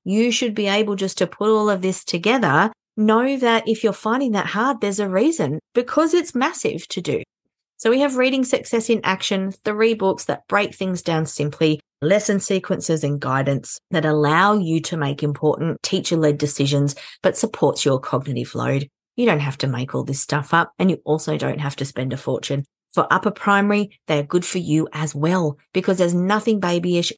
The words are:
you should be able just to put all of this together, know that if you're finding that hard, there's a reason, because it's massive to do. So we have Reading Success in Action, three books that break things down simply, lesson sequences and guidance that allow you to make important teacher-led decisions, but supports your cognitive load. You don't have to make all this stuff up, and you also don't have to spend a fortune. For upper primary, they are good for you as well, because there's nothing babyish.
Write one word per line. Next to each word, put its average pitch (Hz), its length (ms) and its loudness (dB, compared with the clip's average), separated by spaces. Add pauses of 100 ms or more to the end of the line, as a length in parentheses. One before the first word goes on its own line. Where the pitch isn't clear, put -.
you 220 280 2
should 226 220 -2
be 208 140 -2
able 202 280 0
just 190 220 -4
to 180 100 2
put 208 220 -2
all 214 200 4
of 190 120 0
this 185 220 -2
together, 196 680 2 (240)
know 226 420 2
that 233 300 2
if 220 160 0
you're 208 100 2
finding 240 400 -2
that 196 140 0
hard, 247 320 -2
there's 202 200 -2
a 202 100 -2
reason, 190 500 0 (140)
because 311 400 2
it's 339 220 0
massive 254 540 -2
to 185 120 -6
do. 147 220 -2 (540)
So 226 120 0
we 262 120 4
have 269 160 0
Reading 262 260 2
Success - 460 0
in 220 160 2
Action, 190 460 -2
three 214 420 0
books 190 320 0
that - 240 -6
break 202 260 0
things 185 260 -4
down 160 240 0
simply, 147 540 0 (220)
lesson 202 400 2
sequences 175 640 -2
and 143 160 -2
guidance 135 580 -2 (120)
that 156 140 0
allow 156 480 4
you 165 280 0
to - 160 -6
make 143 260 -4
important 151 580 -2
teacher-led 156 560 0
decisions, 143 580 0 (280)
but 190 140 2
supports - 480 0
your 135 140 4
cognitive 131 540 -4
load. 131 360 -2 (260)
You 240 100 0
don't 175 140 4
have 143 200 -4
to - 80 -2
make 127 280 -4
all 131 80 -2
this 135 180 -4
stuff 143 320 -2
up, 170 240 2
and 185 120 2
you 156 160 0
also 151 320 -2
don't 139 220 -2
have 139 180 -4
to 135 80 -4
spend 131 260 -6
a 127 60 -4
fortune. 139 480 -4 (280)
For - 180 2
upper 185 200 2
primary, 202 760 0
they 156 120 0
are 143 40 0
good 175 200 0
for - 140 -6
you 156 340 0
as 151 220 -4
well, 156 440 0 (160)
because 185 260 0
there's 175 140 2
nothing 208 460 0
babyish. 175 580 0